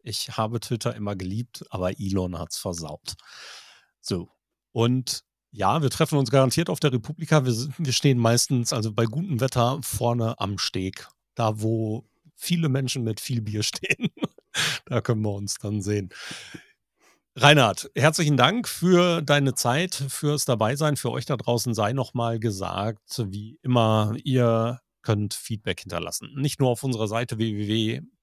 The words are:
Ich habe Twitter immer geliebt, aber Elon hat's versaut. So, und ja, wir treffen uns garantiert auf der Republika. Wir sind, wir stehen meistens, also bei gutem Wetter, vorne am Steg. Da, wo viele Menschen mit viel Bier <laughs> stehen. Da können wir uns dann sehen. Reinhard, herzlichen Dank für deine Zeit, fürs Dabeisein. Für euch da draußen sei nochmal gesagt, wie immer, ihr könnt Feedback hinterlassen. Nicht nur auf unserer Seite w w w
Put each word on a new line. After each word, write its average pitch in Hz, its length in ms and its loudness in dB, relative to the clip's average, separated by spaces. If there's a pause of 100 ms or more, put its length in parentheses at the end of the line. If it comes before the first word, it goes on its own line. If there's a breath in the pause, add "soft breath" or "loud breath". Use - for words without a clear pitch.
Ich - 340 -8
habe 113 240 -2
Twitter 120 340 -4
immer 104 220 -6
geliebt, 95 540 -8
aber 92 280 -2
Elon 92 400 -2
hat's 85 200 -8
versaut. 85 560 -8 (880 loud breath)
So, 90 260 -4 (440)
und 123 520 0 (260)
ja, 101 300 2
wir 139 80 2
treffen 156 300 2
uns 131 120 2
garantiert 135 380 4
auf 170 120 -2
der 147 120 2
Republika. 151 540 0
Wir 123 60 2
sind, 123 260 -4
wir 139 160 -2
stehen 135 240 4
meistens, 120 560 2
also 110 180 -2
bei 113 140 2
gutem 135 340 -2
Wetter, 127 420 2
vorne 120 580 -2
am 98 180 -4
Steg. - 500 -4 (280)
Da, 107 260 0
wo 113 440 -2 (280)
viele 170 340 0
Menschen 131 340 -2
mit 113 160 -2
viel 120 220 -4
Bier 107 220 -4
<laughs> - 0 -
stehen. - 480 -4 (760 loud breath)
Da 120 160 0
können 110 220 0
wir 104 100 -2
uns 101 220 -6
dann 104 260 -4
sehen. 98 300 -2 (1300 loud breath)
Reinhard, 135 580 6
herzlichen 151 420 4
Dank 131 320 2
für 175 540 4
deine 139 320 2
Zeit, 139 400 0
fürs 147 500 -2
Dabeisein. 135 520 0
Für 123 140 -2
euch 120 140 -4
da 123 140 -2
draußen 117 340 0
sei 110 220 0
nochmal 117 440 -2
gesagt, 104 920 -4
wie 104 340 -10
immer, 110 520 4 (100)
ihr 120 560 2 (200)
könnt 104 320 0
Feedback - 480 -6
hinterlassen. 85 540 -8
Nicht 143 260 -2
nur 135 80 4
auf 120 140 0
unserer 113 260 -2
Seite 117 300 -4
w 110 180 -2
w 104 120 -4
w 113 320 0 (220)